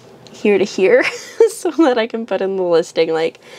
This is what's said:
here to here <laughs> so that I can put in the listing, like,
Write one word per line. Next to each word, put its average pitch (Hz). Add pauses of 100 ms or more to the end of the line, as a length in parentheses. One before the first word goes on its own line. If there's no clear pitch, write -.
(320)
here 202
to 190
here 196
<laughs> -
so 370
that 262
I 226
can 226
put 190
in 190
the 185
listing, 170
like, 160 (180)